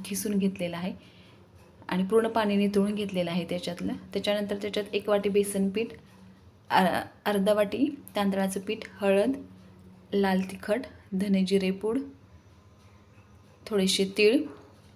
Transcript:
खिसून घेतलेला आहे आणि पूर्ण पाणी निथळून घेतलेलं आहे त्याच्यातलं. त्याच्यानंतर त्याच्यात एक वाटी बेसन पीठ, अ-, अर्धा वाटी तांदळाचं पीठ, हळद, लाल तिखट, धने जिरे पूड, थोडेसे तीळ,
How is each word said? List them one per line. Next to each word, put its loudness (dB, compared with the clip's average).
खिसून -4
घेतलेला -2
आहे -6
आणि 0
पूर्ण 4
पाणी 2
निथळून 2
घेतलेलं -2
आहे -2
त्याच्यातलं. -6
त्याच्यानंतर -2
त्याच्यात -4
एक -2
वाटी 2
बेसन 2
पीठ, -2
अ-, 4
अर्धा 2
वाटी 0
तांदळाचं 0
पीठ, -6
हळद, 2
लाल 2
तिखट, -4
धने 2
जिरे 2
पूड, -2
थोडेसे 2
तीळ, 4